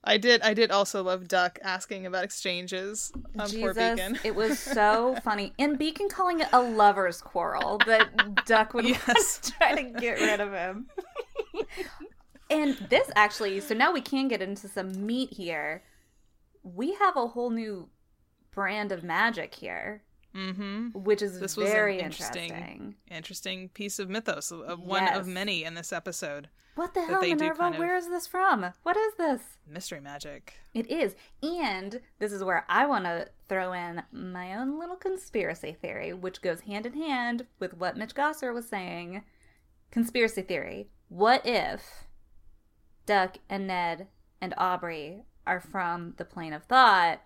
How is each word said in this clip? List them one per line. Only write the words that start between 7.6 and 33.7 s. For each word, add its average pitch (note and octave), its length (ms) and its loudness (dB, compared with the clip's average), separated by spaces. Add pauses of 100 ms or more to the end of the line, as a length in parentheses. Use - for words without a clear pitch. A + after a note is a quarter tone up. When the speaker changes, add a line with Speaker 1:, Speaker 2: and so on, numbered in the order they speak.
Speaker 2:
that A3 640 4
Duck A3 260 6
would A#3 120 0
Speaker 1:
Yes. - 680 2
Speaker 2:
<laughs> - 60 -14
try A#3 160 6
to D4 80 0
get A#3 360 -2
rid G#3 200 4
of G3+ 120 -2
him. F#3+ 360 -6 (1600)
And D4 260 2 (140)
this B4+ 260 4
actually, G#3 460 4
so G3 120 -4
now C#4 200 4
we D4 80 0
can C4+ 260 -2
get G#3+ 140 0
into G3 260 -6
some F#3+ 380 -6
meat B3 280 -2
here. E3 500 -6 (800)
We G#3+ 320 -4
have F#4+ 200 2
a A#3+ 120 0
whole A#3+ 220 -4
new G#3+ 380 -6 (680)
brand G3 380 -2
of F3 120 -4
magic F3+ 520 0
here, F#2+ 480 -10 (320)
Speaker 1:
Mm-hmm. G3 640 -6
Speaker 2:
which G3+ 240 2
is F#3 200 -4
Speaker 1:
This F#3+ 160 -6
was G#3 100 2
an G#3 60 4
Speaker 2:
very G#3 260 4
Speaker 1:
interesting, E3 520 -6
Speaker 2:
interesting. - 440 -12 (140)
Speaker 1:
interesting F#3 600 -10
piece G3+ 300 -8
of F#3+ 100 -6
mythos, F#3+ 420 -4
uh, E3+ 260 -10
one F#3+ 320 0
of F#3+ 180 0
Speaker 2:
Yes. F#3 60 -6
Speaker 1:
many F#3 320 -2
in E3 80 -8
this E3+ 180 -10
episode D#3 560 -8 (280)
Speaker 2:
What F4 180 -4
the F#4 80 2
Speaker 1:
that E4 80 -4
Speaker 2:
hell, F#4 120 2
Speaker 1:
they F4 100 4
do D#4+ 40 4
Speaker 2:
Minerva? D#4 240 0
Speaker 1:
kind F4 160 2
of D#4+ 40 -4
Speaker 2:
Where F4 180 0
is E4+ 100 -4
this F4 200 -6
from? C4 440 2 (120)
What F4+ 120 0
is G#4+ 200 2
this? D4 260 0 (260)
Speaker 1:
Mystery D#3 320 -10
magic. C#3+ 540 -14 (200)
Speaker 2:
It A#3 160 -2
is. C#4+ 260 0 (280)
And A#3+ 560 -4 (200)
this G#3 120 -2
is G3 140 -4
where F3 240 2
I G#3 160 6
want G#3+ 200 2
to E3+ 220 -2 (220)
throw F#3 240 -2